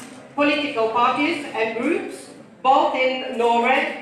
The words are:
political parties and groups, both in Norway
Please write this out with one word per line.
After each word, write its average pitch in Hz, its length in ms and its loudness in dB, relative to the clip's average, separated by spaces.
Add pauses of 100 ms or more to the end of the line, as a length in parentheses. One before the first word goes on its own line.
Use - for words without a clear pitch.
(340)
political 294 560 0
parties 254 640 0
and 226 240 -2
groups, - 520 -4 (320)
both 285 320 4
in 254 440 -2
Norway 240 640 2